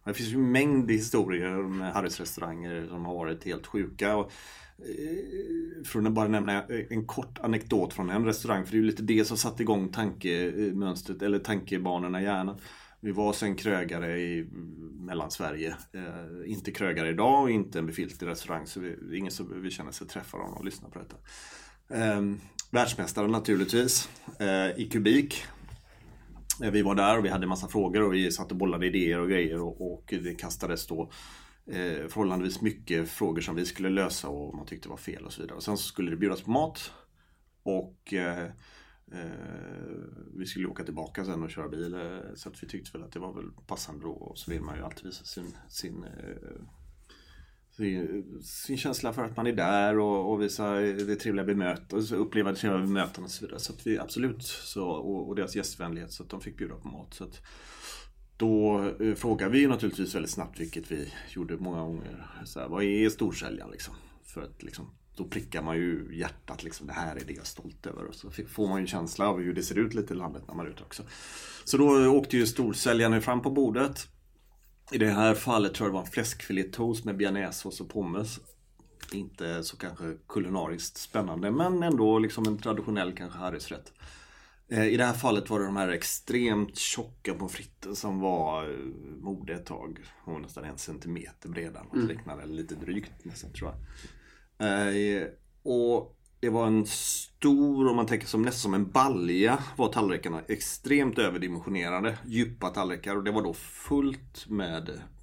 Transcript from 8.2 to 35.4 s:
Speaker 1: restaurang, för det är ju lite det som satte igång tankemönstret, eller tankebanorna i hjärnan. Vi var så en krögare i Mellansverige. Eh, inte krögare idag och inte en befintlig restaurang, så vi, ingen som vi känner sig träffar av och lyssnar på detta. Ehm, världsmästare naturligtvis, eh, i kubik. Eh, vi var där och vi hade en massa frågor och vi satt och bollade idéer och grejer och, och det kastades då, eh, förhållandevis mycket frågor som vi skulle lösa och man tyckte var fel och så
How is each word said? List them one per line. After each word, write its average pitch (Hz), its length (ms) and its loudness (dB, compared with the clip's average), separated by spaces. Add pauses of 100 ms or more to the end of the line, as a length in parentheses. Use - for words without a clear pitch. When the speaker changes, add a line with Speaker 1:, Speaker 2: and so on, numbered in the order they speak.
Speaker 1:
restaurang, 107 400 2
för 95 60 -10
det 110 60 2
är 110 40 8
ju 110 60 6
lite 107 160 0
det 107 220 6
som 110 120 0
satte 113 260 0
igång 101 260 4
tankemönstret, 92 1300 0
eller 101 180 2
tankebanorna 92 840 0
i - 20 0
hjärnan. 98 360 -2 (460)
Vi 104 60 0
var 104 220 2
så 104 120 -2
en 98 100 0
krögare 87 640 0
i 85 300 -2 (560)
Mellansverige. 80 720 -4 (180)
Eh, 85 580 -10
inte 101 200 -6
krögare 85 380 0
idag 117 340 6
och 127 80 4
inte 98 280 2
en 82 60 0
befintlig 80 420 -6
restaurang, 80 400 -6
så - 120 -10
vi, 90 380 -6
ingen 95 140 -4
som 92 300 -8
vi 92 100 -4
känner 76 200 -8
sig - 160 -12
träffar - 320 -10
av 50 140 -8
och - 120 -8
lyssnar - 240 -8
på - 100 -14
detta. - 160 -16 (720)
Ehm, 104 500 2 (320)
världsmästare 113 560 2
naturligtvis, 113 800 4 (300)
eh, 95 400 2
i 113 120 -4
kubik. 117 520 6 (1200)
Eh, 107 80 2
vi 104 100 6
var 98 140 4
där 101 220 8
och 104 80 4
vi 98 40 0
hade 95 140 0
en 92 60 0
massa 92 180 -2
frågor 101 360 4
och 98 100 6
vi 92 180 4
satt 90 200 -4
och 92 60 -2
bollade 90 300 2
idéer 87 320 4
och 87 100 2
grejer 85 320 2
och, 87 320 -4
och - 200 -10 (100)
det 87 160 -6
kastades 85 480 -6
då, 82 240 -6 (560)
eh, 85 400 -4
förhållandevis 92 540 0
mycket 82 480 0
frågor 82 320 0
som 82 140 -4
vi 87 100 0
skulle 95 240 -2
lösa 95 400 2
och 71 260 -6
man 76 100 -10
tyckte - 240 -12
var - 80 -10
fel - 280 -10
och - 80 -12
så - 80 -10